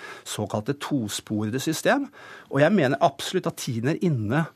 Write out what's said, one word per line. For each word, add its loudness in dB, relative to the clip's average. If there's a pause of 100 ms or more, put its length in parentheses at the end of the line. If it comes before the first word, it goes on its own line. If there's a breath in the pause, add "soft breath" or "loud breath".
(260 loud breath)
såkalte -4
tosporede -2
system. 0 (420 loud breath)
Og 2
jeg 6
mener 4
absolutt 0
at -6
tiden -2
er 0
inne 2 (100)